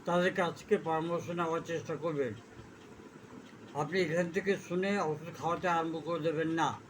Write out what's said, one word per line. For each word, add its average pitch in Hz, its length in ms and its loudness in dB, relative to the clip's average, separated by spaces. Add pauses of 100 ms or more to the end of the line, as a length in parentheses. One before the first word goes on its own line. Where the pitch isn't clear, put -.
তাদের 175 300 4
কাছ 165 240 2
থেকে 208 200 2
পরামর্শ 160 520 0
নেওয়ার 165 360 0
চেষ্টা 165 300 -2
করবেন। 139 380 0 (1400)
আপনি 151 260 0
এখান 170 300 2
থেকে 190 260 0
শুনে 196 440 0
ওষুধ 156 380 -2
খাওয়াতে 165 300 0
আরম্ভ 165 360 2
করে 165 160 0
দেবেন 156 280 2
না। 160 420 2